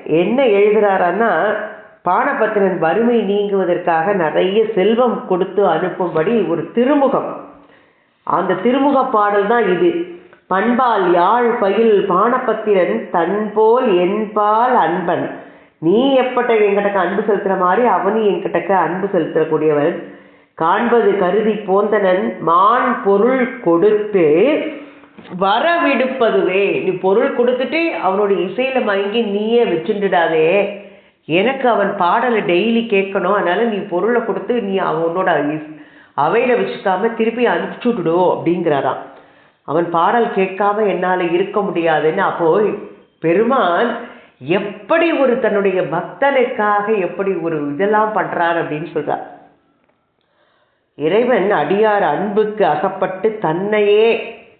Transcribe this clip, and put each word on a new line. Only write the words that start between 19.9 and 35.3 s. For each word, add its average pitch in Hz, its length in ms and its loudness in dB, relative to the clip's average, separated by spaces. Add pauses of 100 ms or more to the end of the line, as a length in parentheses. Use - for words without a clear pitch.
"காண்பது 202 640 2
கருதி 202 340 0
போந்தனன் 202 840 0
மான் 202 640 2
பொருள் 233 580 0
கொடுத்து 202 1000 2 (760)
வரவிடுப்பதுவே." 220 1400 0
நீ 185 80 -2
பொருள் 196 460 0
கொடுத்துட்டு 254 540 0
அவனுடைய 190 560 -2
இசையில 254 380 -2
மயங்கி 202 380 -2
நீயே 214 420 0
வச்சுண்டுடாதே, 180 1160 0 (440)
எனக்கு 247 440 0
அவன் 202 280 0
பாடலை 214 440 0
டெய்லி 208 500 0
கேட்கணும், 196 440 0
அதனால 185 280 0
நீ 233 140 -2
பொருளை 233 480 -2
கொடுத்து 233 380 -4
நீ 196 160 -2
அவனோட 165 720 0